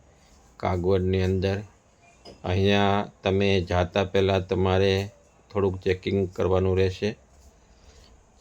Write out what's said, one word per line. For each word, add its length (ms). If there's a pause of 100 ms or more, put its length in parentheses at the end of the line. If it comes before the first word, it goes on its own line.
(580)
કાગવડની 680
અંદર. 380 (840)
અહીંયા 680 (120)
તમે 380
જાતા 420
પહેલાં 440
તમારે 640 (440)
થોડુંક 260
ચેકિંગ 500
કરવાનું 480
રહેશે, 400 (1200)